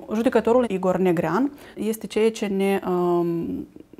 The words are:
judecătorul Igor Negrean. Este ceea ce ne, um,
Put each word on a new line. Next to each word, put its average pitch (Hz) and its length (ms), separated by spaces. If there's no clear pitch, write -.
judecătorul 233 540
Igor 185 280
Negrean. 175 560
Este 214 300
ceea 220 240
ce 220 160
ne, 196 400
um, 175 800